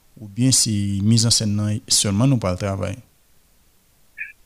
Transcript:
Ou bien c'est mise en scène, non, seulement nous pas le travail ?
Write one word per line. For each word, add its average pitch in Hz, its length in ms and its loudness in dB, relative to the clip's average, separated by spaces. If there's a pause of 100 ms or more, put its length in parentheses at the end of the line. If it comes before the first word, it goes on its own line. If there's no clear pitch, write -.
(200)
Ou 110 80 -16
bien 117 220 0
c'est 120 200 2 (320)
mise 113 240 4
en 120 40 2
scène, 107 260 0
non, 104 120 -2 (200)
seulement 104 380 2
nous 139 120 2
pas 98 140 -2
le 90 60 -6
travail ? 98 380 -4 (1500)